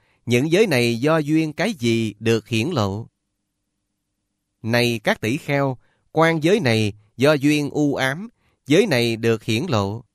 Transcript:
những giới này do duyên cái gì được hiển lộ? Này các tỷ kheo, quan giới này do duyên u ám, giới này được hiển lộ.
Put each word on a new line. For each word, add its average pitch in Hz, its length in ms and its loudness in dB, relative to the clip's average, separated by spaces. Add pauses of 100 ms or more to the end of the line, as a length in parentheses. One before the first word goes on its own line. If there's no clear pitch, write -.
(260)
những 123 260 2
giới 208 160 4
này 120 320 0
do 151 180 2
duyên 156 360 0
cái 208 200 -4
gì 113 460 0
được 113 280 0
hiển 113 200 -2
lộ? 107 400 -2 (1500)
Này 120 420 0
các - 180 -2
tỷ 110 160 -2
kheo, 139 400 -4 (340)
quan 165 320 2
giới 190 160 2
này 110 340 0 (240)
do 139 160 4
duyên 147 360 0
u 147 260 0
ám, 139 340 -4 (380)
giới 170 200 4
này 120 280 0
được 113 280 -2
hiển 117 260 -2
lộ. 107 340 -2 (120)